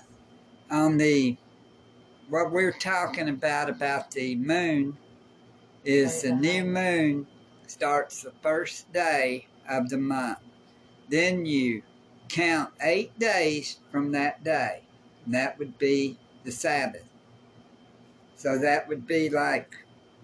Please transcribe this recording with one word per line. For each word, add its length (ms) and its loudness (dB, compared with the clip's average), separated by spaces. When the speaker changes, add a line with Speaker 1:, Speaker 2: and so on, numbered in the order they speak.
Speaker 1:
On 280 4
the, 380 4
what 240 0
we're 200 2
talking 580 -4
about, 400 -2
about 400 -4
the 260 -4
moon, 600 0
is 260 4
Speaker 2:
Praise 120 -2
Speaker 1:
the 100 0
new 320 2
Speaker 2:
Ahaya. 20 -2
Speaker 1:
moon 600 0
starts 560 -2
the 100 -14
first 500 -2
day 540 0
of 200 -2
the 80 -4
month. 420 -2
Then 380 2
you 360 0
count 420 0
eight 360 0
days 600 0
from 220 -2
that 320 -2
day, 380 -2
and 100 -4
that 240 -2
would 200 -10
be 400 2
the 80 -8
Sabbath. 500 -2
So 220 -2
that 300 2
would 180 -6
be, 240 2
like, 440 -2